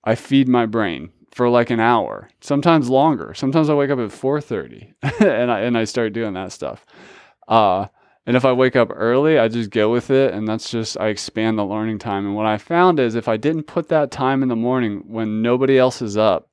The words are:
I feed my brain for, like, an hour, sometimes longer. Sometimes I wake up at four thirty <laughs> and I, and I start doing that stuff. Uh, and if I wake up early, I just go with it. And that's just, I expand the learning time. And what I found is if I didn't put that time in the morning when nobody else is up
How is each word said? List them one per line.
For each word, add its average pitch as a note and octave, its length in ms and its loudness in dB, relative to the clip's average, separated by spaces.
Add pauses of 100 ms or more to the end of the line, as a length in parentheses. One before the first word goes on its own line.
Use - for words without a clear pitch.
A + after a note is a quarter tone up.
I A2 100 0
feed C3+ 320 2
my B2 200 2
brain F#2+ 440 -4 (220)
for, B2 160 0
like, A#2+ 220 2
an A#2 100 0
hour, A2 500 0 (100)
sometimes D3 480 2
longer. C3 460 0
Sometimes D3 340 0
I D3+ 60 2
wake C#3+ 160 0
up C3+ 80 0
at A2 140 -6
four C#3 280 -2
thirty C#2+ 580 -10
<laughs> - 40 -14 (160)
and B2 320 2
I, G#2 120 -2
and A#2+ 140 0
I A2+ 80 0
start A2 280 -4
doing G#2+ 220 -6
that F#2 180 -10
stuff. - 340 -12 (640)
Uh, G#2 380 4 (400)
and A#2+ 100 2
if B2+ 80 2
I C3 80 6
wake B2+ 240 2
up A#2+ 160 2
early, C3 460 2
I A#2 100 4
just A2+ 220 -4
go G#2+ 200 2
with A#2+ 200 -2
it. C3+ 240 2
And G#2+ 120 -6
that's A2 240 -6
just, A2+ 300 -6
I A2 80 -2
expand A2 500 -4
the G#2 60 -2
learning G#2+ 340 -6
time. G2+ 280 -6
And G2+ 100 -4
what G#2+ 80 -4
I G#2+ 140 0
found E3+ 420 2
is A#2+ 140 0
if A2+ 120 -4
I A2 120 0
didn't D3+ 240 -2
put - 260 -6
that D3 220 0
time C3+ 320 -2
in C3 80 0
the A#2+ 60 -2
morning A#2 500 -2
when A2 340 -4
nobody B2+ 380 2
else B2+ 240 2
is G#2 160 -4
up G#2 340 0